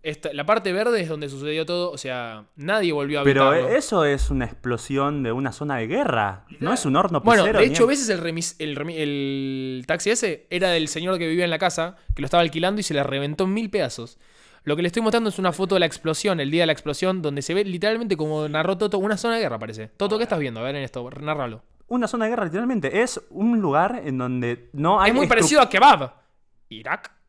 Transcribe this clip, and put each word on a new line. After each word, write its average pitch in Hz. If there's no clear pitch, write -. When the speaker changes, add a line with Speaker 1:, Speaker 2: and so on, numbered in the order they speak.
Speaker 1:
Esta, 151
la 147
parte 202
verde 220
es 165
donde 151
sucedió 151
todo, 175
o 143
sea, 117
nadie 180
volvió 143
a -
Speaker 2:
Pero 135
Speaker 1:
habitarlo. 170
Speaker 2:
eso 196
es 139
una 135
explosión 135
de 113
una 127
zona 147
de 113
guerra, 117
no -
Speaker 1:
Literal. -
Speaker 2:
es 247
un 135
horno 175
Speaker 1:
Bueno, 214
Speaker 2:
pisero, 208
Speaker 1:
de 214
Speaker 2:
ni -
Speaker 1:
hecho, 175
Speaker 2:
en 240
Speaker 1:
ves 269
el 180
remis-, 165
el 151
remi-, 160
el 135
taxi 165
ese 220
era 180
del 160
señor 180
que 170
vivía 175
en 170
la 160
casa, 175
que -
lo 143
estaba 170
alquilando 170
y -
se 160
la 139
reventó 143
en 190
mil 220
pedazos. 120
Lo 147
que 170
le 175
estoy 196
mostrando 226
es 190
una 180
foto 190
de 180
la 170
explosión, 160
el 139
día 170
de 160
la 156
explosión, 185
donde 143
se 160
ve 202
literalmente, 202
como 151
narró 160
Toto, 202
una 202
zona 233
de 226
guerra, 123
parece. 110
Toto, 208
¿qué 226
estás 185
viendo? 120
A 117
ver 139
en 139
esto, 123
narralo. 139
Speaker 2:
Una 240
zona 226
de 220
guerra, 240
literalmente. 196
Es 247
un 220
lugar 180
en 131
donde 123
no 165
hay 202
Speaker 1:
Es 240
muy 285
Speaker 2:
estru- -
Speaker 1:
parecido 247
a -
Kebab. 196
¿Irak? 113